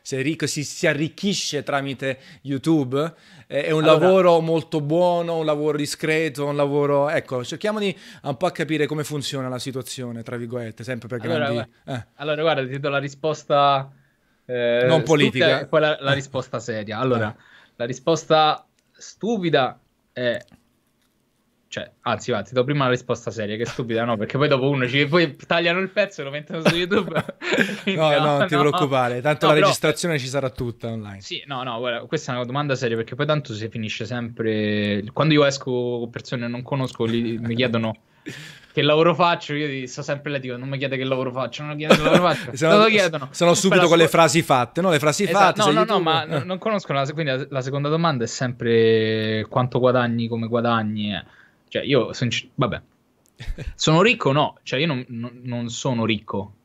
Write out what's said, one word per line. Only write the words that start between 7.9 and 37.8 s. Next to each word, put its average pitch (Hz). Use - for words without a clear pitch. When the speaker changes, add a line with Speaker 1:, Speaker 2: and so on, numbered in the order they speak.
Speaker 1:
un 139
po' 180
a 175
capire 156
come 151
funziona 135
la 127
situazione, 123
tra 120
virgolette, 117
sempre 117
per 123
Speaker 2:
Allora, 160
Speaker 1:
grandi, 131
Speaker 2:
guarda, 123
Speaker 1:
eh. -
Speaker 2:
allora, 151
guarda, 151
ti 135
do 143
la 139
risposta... 143
Eh, 120
Speaker 1:
Non 127
Speaker 2:
stupida -
Speaker 1:
politica. 147
Speaker 2:
e 147
poi 156
la, 151
la 139
Speaker 1:
Eh. 139
Speaker 2:
risposta 131
seria. 107
Allora, 117
Speaker 1:
Eh. -
Speaker 2:
la 120
risposta 151
stupida 165
è, 123
cioè, -
anzi, 120
va, 107
ti -
do 127
prima 143
la 127
risposta 123
seria, 104
che 117
è -
stupida, 117
no? 120
Perché 107
poi 147
dopo 135
uno 131
ci, 139
poi 156
tagliano 170
il 190
pezzo 196
e -
lo 135
mettono 151
su 165
YouTube. 175
<laughs> -
Quindi 190
Speaker 1:
No, 156
Speaker 2:
no, 147
Speaker 1:
no, 147
non 151
ti 151
Speaker 2:
no. 143
Speaker 1:
preoccupare, 131
tanto 147
Speaker 2:
No, 156
Speaker 1:
la 151
Speaker 2:
però 196
Speaker 1:
registrazione 160
ci 131
sarà 131
tutta 120
online. 104
Speaker 2:
Sì, 160
no, 135
no, 120
guarda, 120
questa 151
è 127
una 123
domanda 139
seria, 117
perché 113
poi 143
tanto 147
si 107
finisce 110
sempre... 107
Quando 156
io 147
esco 135
con 117
persone 120
che -
non 120
conosco, 131
li, 117
mi 117
chiedono 113